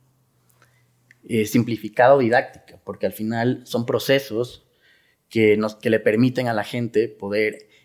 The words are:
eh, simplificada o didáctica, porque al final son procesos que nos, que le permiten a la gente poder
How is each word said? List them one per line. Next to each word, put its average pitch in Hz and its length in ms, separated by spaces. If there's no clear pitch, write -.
eh, 110 220
simplificada 120 720
o 143 40
didáctica, 123 640
porque 101 220
al 98 80
final 117 520
son 117 200
procesos 123 800
que 107 280
nos, 107 180
que - 140
le 110 100
permiten 123 480
a 117 60
la 104 100
gente 117 440
poder 107 640